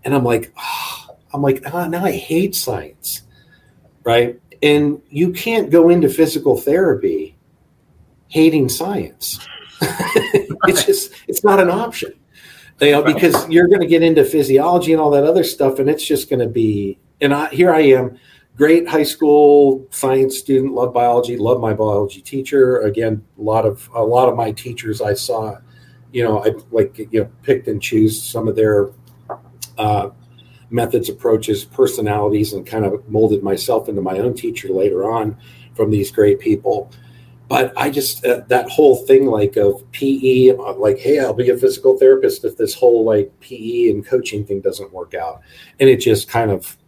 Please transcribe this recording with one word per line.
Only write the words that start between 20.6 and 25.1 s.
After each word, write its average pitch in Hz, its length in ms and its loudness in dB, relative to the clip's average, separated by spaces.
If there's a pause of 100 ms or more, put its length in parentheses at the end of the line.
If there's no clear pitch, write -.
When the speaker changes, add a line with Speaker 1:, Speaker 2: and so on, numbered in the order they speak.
Speaker 1:
love 120 180 -2
biology, 120 440 0
love 120 240 -2
my 110 140 -2
biology 104 460 -2
teacher. 131 600 0
Again, 107 440 -2 (140)
a 107 40 -14
lot 110 220 0
of, 107 300 -4
a 117 80 -2
lot 123 260 2
of 117 80 -2
my 110 140 -4
teachers 113 500 -10
I 107 140 -2